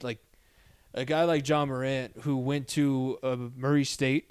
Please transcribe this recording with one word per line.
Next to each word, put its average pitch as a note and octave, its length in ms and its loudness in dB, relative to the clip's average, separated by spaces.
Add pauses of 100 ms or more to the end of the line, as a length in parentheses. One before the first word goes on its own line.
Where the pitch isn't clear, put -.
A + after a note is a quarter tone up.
like, A#2+ 160 -6 (760)
a C3 120 -4
guy D#3 180 2
like D#3 240 2
Ja D3 160 2
Morant, C3 560 -4
who C#3 160 -2
went C3+ 320 -2
to, C3+ 540 0
uh, C3 120 0 (220)
Murray C#3 260 4
State, C3+ 480 0